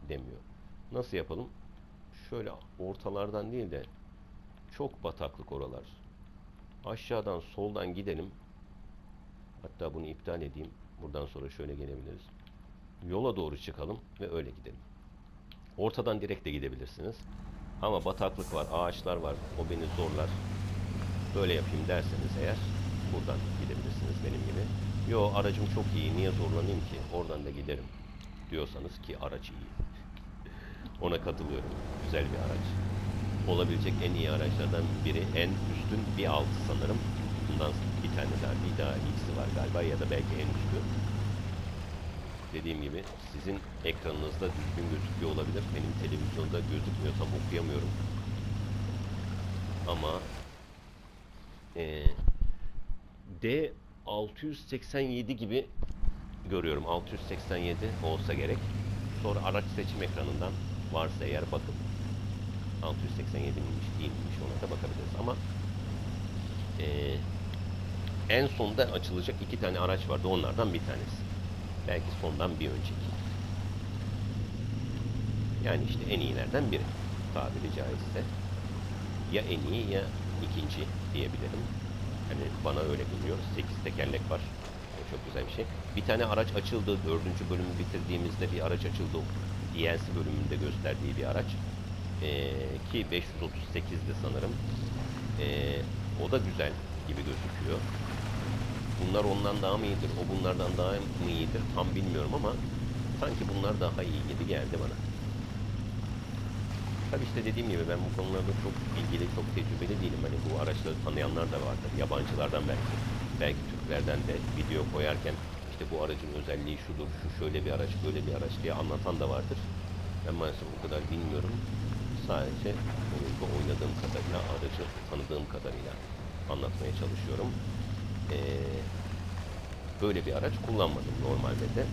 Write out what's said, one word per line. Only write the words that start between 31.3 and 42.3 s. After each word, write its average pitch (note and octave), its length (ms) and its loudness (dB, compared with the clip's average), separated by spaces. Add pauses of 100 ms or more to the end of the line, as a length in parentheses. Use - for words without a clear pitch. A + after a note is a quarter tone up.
Güzel D2+ 200 2
bir C2 120 -2
araç. - 280 0 (840)
Olabilecek F2 460 4 (100)
en - 100 2
iyi D#2+ 180 2
araçlardan D#2 520 4 (220)
biri. - 140 2 (160)
En F2 140 6
üstün - 520 0 (160)
bir G2 80 2
altı D2+ 300 4 (120)
sanırım. - 300 2 (520)
Bundan D2+ 220 2 (320)
bir - 60 0
tane - 340 2
daha, - 100 2 (120)
bir - 180 0
daha C#2 120 2
X'i - 420 0
var C2 180 0
galiba C2 260 2
ya D2 180 2
da D2 120 2
belki C#2 240 2
en D#2 120 0
üstü. - 300 2 (1800)